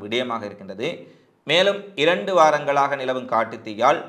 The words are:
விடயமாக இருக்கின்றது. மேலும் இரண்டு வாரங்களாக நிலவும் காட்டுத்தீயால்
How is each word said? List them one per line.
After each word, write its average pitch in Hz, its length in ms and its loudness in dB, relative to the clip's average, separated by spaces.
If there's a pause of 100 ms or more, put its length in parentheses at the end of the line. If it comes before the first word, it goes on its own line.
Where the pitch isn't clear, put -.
விடயமாக 117 440 -6
இருக்கின்றது. 98 400 -12 (580)
மேலும் 190 320 0 (240)
இரண்டு 190 360 0
வாரங்களாக 143 640 2
நிலவும் 127 340 2
காட்டுத்தீயால் 113 760 0